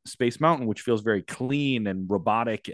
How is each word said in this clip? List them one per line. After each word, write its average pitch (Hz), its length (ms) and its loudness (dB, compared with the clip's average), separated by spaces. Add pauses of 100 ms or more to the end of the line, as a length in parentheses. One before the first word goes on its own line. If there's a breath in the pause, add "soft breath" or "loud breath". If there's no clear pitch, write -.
Space - 360 -2
Mountain, 151 260 2
which 107 140 -2
feels 113 220 2
very 104 200 2
clean 131 640 -2
and 95 240 -4
robotic 107 640 0